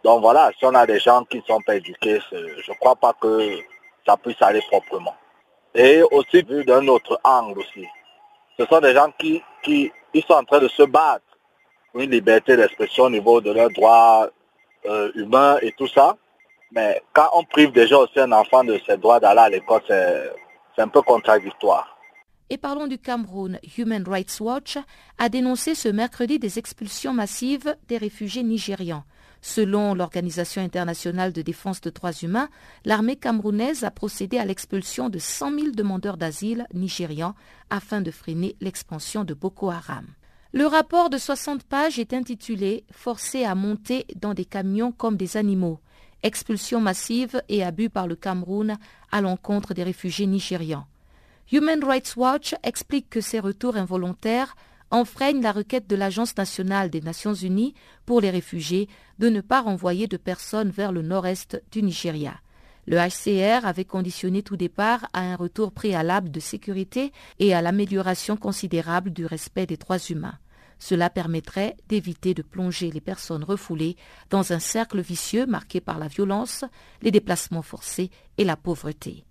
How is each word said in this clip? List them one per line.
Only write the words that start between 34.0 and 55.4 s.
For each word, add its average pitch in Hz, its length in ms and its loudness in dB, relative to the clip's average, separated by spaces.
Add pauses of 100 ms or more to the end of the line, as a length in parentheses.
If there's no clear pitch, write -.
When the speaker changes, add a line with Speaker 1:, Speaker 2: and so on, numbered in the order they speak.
Speaker 2:
à 220 80 -2
l'expulsion 196 640 -8
de 185 100 -10
cent 277 320 -8
mille 294 240 -6
demandeurs 196 420 -6
d'asile 208 560 -8
nigérians 175 600 -8 (340)
afin 202 320 -6
de 170 100 -8
freiner 170 500 -8
l'expansion 190 640 -10
de 147 80 -10
Boko 190 360 -8
Haram. 165 380 -12 (460)
Le 285 120 0
rapport 320 440 2
de 269 80 -4
soixante 277 460 -8
pages 285 360 -4
est 233 140 -6
intitulé « 226 800 -6
Forcés 247 520 -8
à 196 120 -2
monter 214 500 -4 (100)
dans 208 180 -8
des 185 120 -8
camions 202 480 -4
comme 220 240 -4
des 180 180 -8
animaux. 185 440 -2 (440)
Expulsion 220 560 -6
massive 233 680 -4
et 202 140 -2
abus 180 260 -4
par 185 180 -6
le 170 80 -8
Cameroun 196 600 -6 (340)
à 208 100 -2
l'encontre 196 520 -4
des 180 100 -6
réfugiés 185 420 -6
nigérians ». 165 600 -6 (680)
Human 302 300 0
Rights 262 360 -4
Watch 262 460 -2
explique - 460 -6
que 226 120 -6
ces 220 180 -6
retours 202 380 -4
involontaires 185 800 -6 (340)
enfreignent 269 520 -2